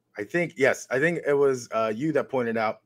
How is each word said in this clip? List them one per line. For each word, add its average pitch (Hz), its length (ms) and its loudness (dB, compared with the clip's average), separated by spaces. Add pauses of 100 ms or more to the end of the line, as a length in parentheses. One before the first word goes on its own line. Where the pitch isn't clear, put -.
(180)
I 104 60 -6
think, 170 320 -4
yes, 127 340 2
I 123 100 0
think 165 260 0
it 143 80 2
was, 135 380 2
uh, 110 220 0
you 147 180 -2
that 127 160 0
pointed 117 280 -2
out, 110 300 -2